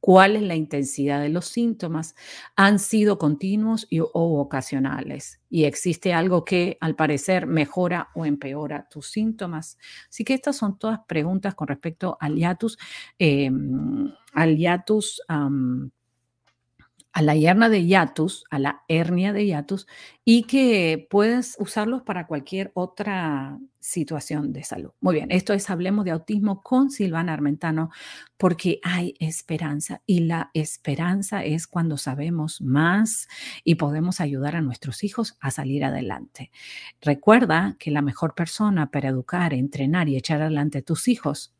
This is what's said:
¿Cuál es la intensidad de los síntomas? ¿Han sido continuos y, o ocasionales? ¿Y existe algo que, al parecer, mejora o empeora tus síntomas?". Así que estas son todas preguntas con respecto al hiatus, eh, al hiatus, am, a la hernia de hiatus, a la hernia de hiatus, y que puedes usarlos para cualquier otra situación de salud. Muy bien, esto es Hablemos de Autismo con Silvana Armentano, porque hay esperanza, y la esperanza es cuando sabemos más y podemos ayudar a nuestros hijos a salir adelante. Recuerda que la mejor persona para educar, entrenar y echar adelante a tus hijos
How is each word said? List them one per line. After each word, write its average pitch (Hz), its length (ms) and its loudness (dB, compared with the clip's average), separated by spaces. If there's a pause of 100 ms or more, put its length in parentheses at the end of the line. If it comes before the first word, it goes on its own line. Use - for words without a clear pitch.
¿Cuál 190 340 8
es 214 60 0
la 180 140 -2
intensidad 143 640 -2
de 147 80 0
los 175 160 -2
síntomas? 220 680 -4 (440)
¿Han 196 220 6
sido 208 380 2
continuos 208 720 0
y, 160 120 0
o 156 120 -2
ocasionales? 139 1300 -2 (100)
¿Y 165 140 2
existe 170 500 0
algo 170 300 2
que, 180 380 0
al 160 160 -2
parecer, 156 500 0
mejora 170 640 -2
o 165 120 -6
empeora 147 640 -6
tus - 200 -16
síntomas?". 208 680 -6 (320)
Así - 160 -8
que 269 80 0
estas 277 240 -2
son 202 200 -2
todas 220 300 -4
preguntas 185 480 -2
con 151 140 -8
respecto 165 500 -6
al 151 160 -4
hiatus, 175 420 -2 (400)
eh, 143 320 4 (840)
al 156 240 4
hiatus, 180 720 0
am, 135 640 -2 (1200)
a 165 60 2
la 151 140 6
hernia 185 340 6
de 196 160 4
hiatus, 170 640 2
a 147 80 -4
la 139 300 -2
hernia 175 460 0
de 208 120 0
hiatus, 185 400 -4 (400)
y 233 200 6
que 214 680 2
puedes 233 480 2
usarlos 226 420 -2
para 165 240 -6
cualquier 185 480 -6
otra 180 840 -4 (200)
situación 147 720 -4
de 139 120 -10
salud. - 260 -10 (100)
Muy 185 140 2
bien, - 160 -2
esto 190 240 2
es 196 160 -2
Hablemos 185 360 0
de 180 60 -2
Autismo 196 520 -2
con 262 260 2
Silvana 175 440 -2
Armentano, 156 580 -2 (440)
porque 175 460 0
hay 175 380 -2
esperanza, 156 880 -6
y 175 140 4
la 165 340 0
esperanza 170 880 -2
es 156 240 -2
cuando 165 300 -2
sabemos 156 640 -4
más 170 680 2 (360)
y 165 120 4
podemos 156 440 -2
ayudar 143 360 -2
a 170 60 -2
nuestros 131 420 -6
hijos 208 360 -6
a 139 120 -4
salir 139 340 -4
adelante. - 640 -8 (500)
Recuerda 180 800 4
que - 140 -6
la 143 100 2
mejor 143 320 -2
persona 175 560 0
para 135 200 -2
educar, 151 440 -2
entrenar 139 560 0
y 135 80 0
echar 151 240 -2
adelante 147 380 0
a - 20 -6
tus - 260 -2
hijos - 520 -2